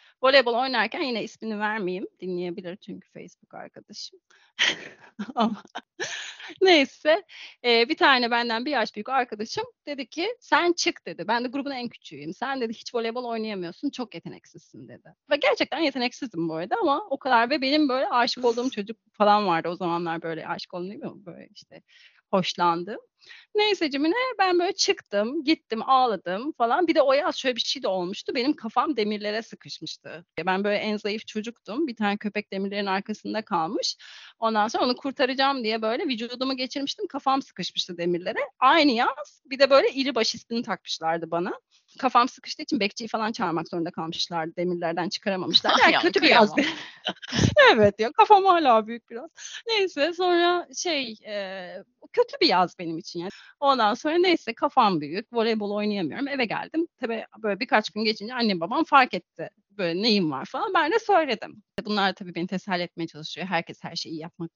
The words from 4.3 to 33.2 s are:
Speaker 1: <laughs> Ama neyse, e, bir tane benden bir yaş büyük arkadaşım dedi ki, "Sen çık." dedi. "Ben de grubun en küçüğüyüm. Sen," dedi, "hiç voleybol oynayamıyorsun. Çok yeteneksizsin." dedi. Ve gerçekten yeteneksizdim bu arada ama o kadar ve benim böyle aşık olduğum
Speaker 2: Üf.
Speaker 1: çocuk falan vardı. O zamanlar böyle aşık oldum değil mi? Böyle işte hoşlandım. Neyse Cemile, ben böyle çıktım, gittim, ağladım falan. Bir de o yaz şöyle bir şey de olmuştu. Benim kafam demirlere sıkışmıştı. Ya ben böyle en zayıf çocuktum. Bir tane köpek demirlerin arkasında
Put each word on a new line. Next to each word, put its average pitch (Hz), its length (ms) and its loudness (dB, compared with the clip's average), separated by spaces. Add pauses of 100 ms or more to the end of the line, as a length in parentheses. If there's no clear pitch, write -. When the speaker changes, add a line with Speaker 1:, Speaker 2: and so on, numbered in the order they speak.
Speaker 1:
<laughs> - 760 -6
Ama 226 280 -2 (1000)
neyse, 339 600 4 (420)
e, 233 240 4
bir 320 80 0
tane 254 340 4
benden 240 340 0
bir 294 60 -2
yaş 226 240 0
büyük 208 140 -8
arkadaşım 247 560 -4 (220)
dedi 277 200 -8
ki, 415 340 -6
"Sen 339 320 2
çık." - 340 -4
dedi. 175 220 -8
"Ben 233 160 -2
de 254 40 -6
grubun 277 220 -6
en 247 180 -8
küçüğüyüm. 147 460 -14
Sen," 269 260 -6
dedi, 226 120 -4
"hiç - 220 -14
voleybol 233 300 -4
oynayamıyorsun. 220 640 -6
Çok 247 240 -10
yeteneksizsin." 139 760 -18
dedi. - 260 -20 (160)
Ve 294 60 4
gerçekten 294 420 0
yeteneksizdim 247 720 -4
bu 156 60 -6
arada 196 260 -4
ama 330 300 0
o 277 80 -4
kadar 240 320 2
ve 285 120 0
benim 285 260 2
böyle 262 200 0
aşık 247 360 0
olduğum 240 220 0
Speaker 2:
Üf. 262 60 -2
Speaker 1:
çocuk 220 240 -8 (160)
falan 208 340 4
vardı. 165 220 0
O 175 80 -4
zamanlar 170 460 -4
böyle 160 260 -8
aşık 170 260 -10
oldum 180 160 -10
değil 285 120 -16
mi? 202 240 -14
Böyle - 280 -18
işte - 280 -20 (480)
hoşlandım. 175 720 0 (540)
Neyse 415 360 2
Cemile, 294 240 0 (240)
ben 370 200 4
böyle 349 140 0
çıktım, 262 720 -2
gittim, 247 440 -2
ağladım 247 640 2
falan. 254 340 2
Bir 320 80 0
de 311 80 6
o 269 100 6
yaz 294 240 2
şöyle - 200 -2
bir 226 40 -6
şey - 220 -4
de 247 60 -2
olmuştu. 190 460 -4
Benim 269 180 0
kafam 254 440 -2
demirlere 208 460 -2
sıkışmıştı. - 840 -16 (140)
Ya 170 80 -6
ben 190 180 2
böyle 208 120 2
en 208 200 -2
zayıf 208 300 -6
çocuktum. 226 600 -6
Bir 233 100 -8
tane 202 200 2
köpek 208 360 -6
demirlerin 202 340 -4
arkasında 202 560 -4